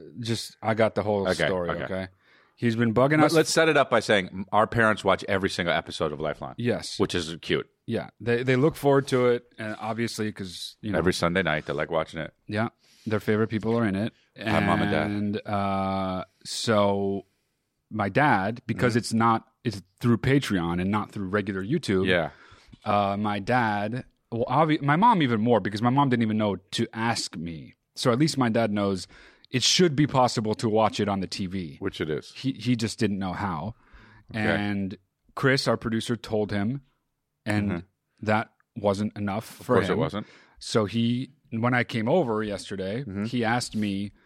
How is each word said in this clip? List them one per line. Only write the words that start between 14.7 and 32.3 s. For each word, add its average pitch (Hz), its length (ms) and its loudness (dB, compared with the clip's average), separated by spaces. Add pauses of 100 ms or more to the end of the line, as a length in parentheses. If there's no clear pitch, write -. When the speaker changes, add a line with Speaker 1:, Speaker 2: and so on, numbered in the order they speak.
Speaker 2:
and 101 100 0
Dad. 78 160 0
Speaker 1:
And, 104 400 -4
uh, 98 760 -2 (200)
so 101 840 0 (680)
my 104 180 -2
dad, 113 560 2
because 120 280 0
Speaker 2:
Mm-hmm. 117 60 4
Speaker 1:
it's - 140 -4
not, 113 340 2 (160)
it's 101 180 -6 (180)
through 120 180 4
Patreon 90 640 0
and 92 80 0
not 104 220 -2
through 98 160 -8
regular 95 360 -2
YouTube. 101 440 0
Speaker 2:
Yeah. 85 240 2 (520)
Speaker 1:
Uh, 101 340 0
my 104 220 -2
dad, 110 680 -2 (260)
well, 117 180 -2
obvi-, 151 320 2
my 143 140 2
mom 208 260 4
even 120 200 2
more, 117 180 4
because 101 220 -4
my 120 80 4
mom 139 200 4
didn't 120 140 2
even 110 140 0
know 104 180 0 (160)
to 113 220 -2
ask 113 440 -4
me. 80 380 -10 (200)
So 131 160 0
at 117 80 2
least 147 180 2
my 123 120 2
dad 113 220 2
knows 98 360 0 (420)
it 123 140 -2
should 175 320 4
be 147 120 4
possible 120 480 2
to 120 120 -2
watch 107 320 2
it 101 80 0
on 98 140 0
the 87 60 -4
T - 180 -6
V. 87 340 -8
Speaker 2:
Which 98 220 -6
it 78 80 -2
is. 73 260 -6